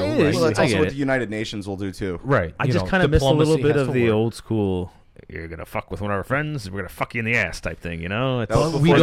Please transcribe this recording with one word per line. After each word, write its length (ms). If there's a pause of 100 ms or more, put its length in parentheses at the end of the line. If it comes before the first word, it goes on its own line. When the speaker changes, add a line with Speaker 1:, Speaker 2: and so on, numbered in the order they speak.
Speaker 1:
is. 200
Speaker 2:
right? 120
Speaker 3:
Well, 100
that's 140
Speaker 1:
I 40
Speaker 3:
also 120
Speaker 1:
get 40
Speaker 3:
what 100
Speaker 1:
it. 20
Speaker 3:
the 60
United 320
Nations 380
will 100
do, 140
too. 320
Speaker 2:
Right. 360
Speaker 1:
I 60
Speaker 2:
You 80
Speaker 1:
just 120
Speaker 2:
know, 60
Speaker 1:
kinda 160
miss 160
a 20
little 320
Speaker 2:
diplomacy 60
Speaker 1:
bit 120
Speaker 2:
has 60
Speaker 1:
of 60
Speaker 2:
to 60
Speaker 1:
the 120
Speaker 2:
work. 80
Speaker 1:
old 220
school, 580 (360)
"You're 200
gonna 160
fuck 260
with 100
one 100
of 60
our 60
friends, 480
we're 80
gonna 100
fuck 260
you 40
in 60
the 100
ass" 260
type 180
thing, 220
you 80
know? 320
It's 120
Speaker 3:
That 60
was 120
Speaker 2:
But 80
Speaker 3:
before 40
Speaker 2:
we 100
Speaker 3:
the 100